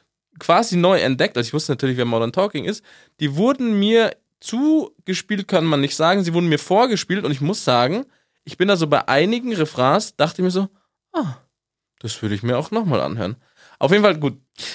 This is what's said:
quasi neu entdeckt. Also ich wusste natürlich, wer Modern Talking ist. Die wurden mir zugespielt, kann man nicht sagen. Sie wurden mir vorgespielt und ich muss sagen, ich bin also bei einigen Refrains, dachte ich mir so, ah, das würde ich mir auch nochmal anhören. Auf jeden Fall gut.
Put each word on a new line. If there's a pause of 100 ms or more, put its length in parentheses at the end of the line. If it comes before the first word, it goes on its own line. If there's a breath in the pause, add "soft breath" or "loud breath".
(380 soft breath)
quasi
neu
entdeckt.
Also
ich
wusste
natürlich,
wer
Modern
Talking
ist. (380 soft breath)
Die
wurden
mir (300)
zugespielt,
kann
man
nicht
sagen.
Sie
wurden
mir
vorgespielt
und
ich
muss
sagen, (400)
ich
bin
also
bei
einigen
Refrains,
dachte
ich
mir
so, (460)
ah, (640)
das
würde
ich
mir
auch
nochmal
anhören. (420 soft breath)
Auf
jeden
Fall
gut. (380 loud breath)